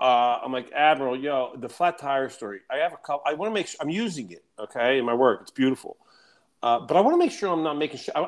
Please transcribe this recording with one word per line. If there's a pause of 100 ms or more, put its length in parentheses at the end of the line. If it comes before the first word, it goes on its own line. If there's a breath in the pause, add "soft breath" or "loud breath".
uh,
I'm
like,
"Admiral,
yo,
the
flat
tire
story. (100)
I
have
a
couple.
I
wanna
make
sure
I'm
using
it, (140)
okay,
in
my
work.
It's
beautiful. (680 soft breath)
Uh,
but
I
wanna
make
sure
I'm
not
making
sh-,
I,